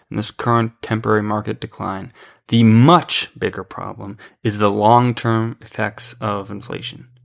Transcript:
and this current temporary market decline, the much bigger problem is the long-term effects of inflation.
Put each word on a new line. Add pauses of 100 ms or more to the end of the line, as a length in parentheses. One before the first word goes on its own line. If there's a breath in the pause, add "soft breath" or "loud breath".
and
this
current
temporary
market
decline, (340 soft breath)
the
much
bigger
problem (240 loud breath)
is
the
long-term
effects
of
inflation. (160)